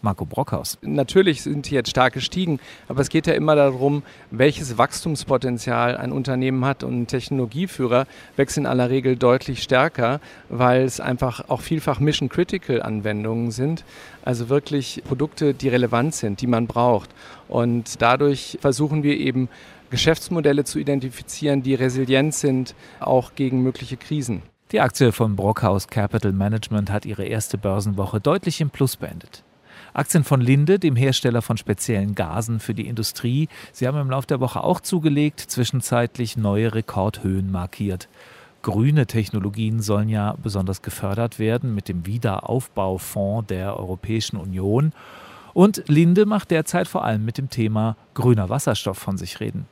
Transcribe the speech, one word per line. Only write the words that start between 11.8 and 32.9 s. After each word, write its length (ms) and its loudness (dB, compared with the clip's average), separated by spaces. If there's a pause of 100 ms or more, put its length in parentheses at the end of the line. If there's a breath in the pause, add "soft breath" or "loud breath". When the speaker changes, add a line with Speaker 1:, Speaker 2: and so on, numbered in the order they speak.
Speaker 2:
Mission-Critical-Anwendungen 1500 -2
sind. 340 -2 (400 loud breath)
Also 240 -2
wirklich 580 -2
Produkte, 480 0
die 140 -2
relevant 460 2
sind, 260 -4
die 80 -2
man 180 2
braucht. 440 2 (360 loud breath)
Und 560 -2
dadurch 600 2
versuchen 420 2
wir 140 4
eben, 300 0 (420 loud breath)
Geschäftsmodelle 760 2
zu 140 -6
identifizieren, 840 -2
die 120 0
resilient 600 2
sind, 400 0 (260 loud breath)
auch 340 2
gegen 280 0
mögliche 360 -4
Krisen. 440 -4 (300)
Speaker 1:
Die 80 2
Aktie 320 4
von 240 0
Brockhaus 520 0
Capital 440 0
Management 580 0
hat 140 -2
ihre 200 -8
erste 340 -4
Börsenwoche 600 -2
deutlich 440 0
im 80 -2
Plus 260 0
beendet. 460 -14 (500 loud breath)
Aktien 300 2
von 180 2
Linde, 380 4
dem 160 2
Hersteller 480 2
von 140 -2
speziellen 580 -2
Gasen 460 -4
für 140 -6
die 120 -6
Industrie, 600 -2 (240 loud breath)